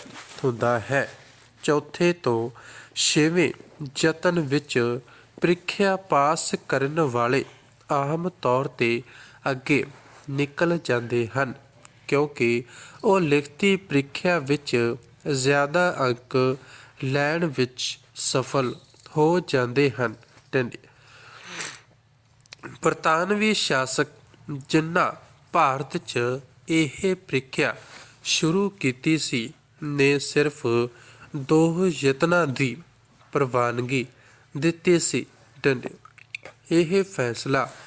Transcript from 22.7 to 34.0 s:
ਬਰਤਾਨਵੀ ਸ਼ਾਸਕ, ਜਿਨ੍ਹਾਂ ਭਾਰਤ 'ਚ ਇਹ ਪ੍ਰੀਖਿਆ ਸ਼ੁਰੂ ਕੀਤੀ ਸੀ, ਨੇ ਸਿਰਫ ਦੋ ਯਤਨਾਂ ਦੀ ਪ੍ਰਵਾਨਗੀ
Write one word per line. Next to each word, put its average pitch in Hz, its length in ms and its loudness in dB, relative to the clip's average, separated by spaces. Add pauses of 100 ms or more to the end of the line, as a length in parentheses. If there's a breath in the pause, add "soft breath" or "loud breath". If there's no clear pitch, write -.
ਬਰਤਾਨਵੀ 180 680 2
ਸ਼ਾਸਕ, 139 540 0 (640)
ਜਿਨ੍ਹਾਂ 160 440 2 (380)
ਭਾਰਤ 143 460 2
'ਚ - 220 -4 (500)
ਇਹ 160 460 0
ਪ੍ਰੀਖਿਆ 135 600 -2 (480 loud breath)
ਸ਼ੁਰੂ 190 460 0
ਕੀਤੀ 156 480 -2
ਸੀ, 131 360 -4 (300)
ਨੇ 143 360 2
ਸਿਰਫ 147 480 0 (680 loud breath)
ਦੋ 160 520 2
ਯਤਨਾਂ 151 600 2
ਦੀ 127 360 -4 (480)
ਪ੍ਰਵਾਨਗੀ 123 760 0 (520 soft breath)